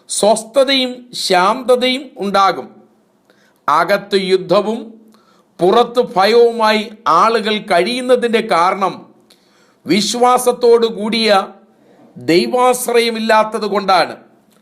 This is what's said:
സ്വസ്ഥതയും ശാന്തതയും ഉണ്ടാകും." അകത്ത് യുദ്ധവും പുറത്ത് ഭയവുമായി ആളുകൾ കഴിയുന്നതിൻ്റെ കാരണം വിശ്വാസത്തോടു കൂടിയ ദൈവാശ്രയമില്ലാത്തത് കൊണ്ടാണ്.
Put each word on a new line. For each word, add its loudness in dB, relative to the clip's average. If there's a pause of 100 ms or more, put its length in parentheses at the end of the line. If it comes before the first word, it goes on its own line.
സ്വസ്ഥതയും -2
ശാന്തതയും 0
ഉണ്ടാകും." -2 (1000)
അകത്ത് 0 (140)
യുദ്ധവും 0 (800)
പുറത്ത് 2 (140)
ഭയവുമായി 2 (180)
ആളുകൾ 2
കഴിയുന്നതിൻ്റെ 0
കാരണം -2 (720)
വിശ്വാസത്തോടു 2
കൂടിയ 0 (680)
ദൈവാശ്രയമില്ലാത്തത് 0
കൊണ്ടാണ്. -2 (440)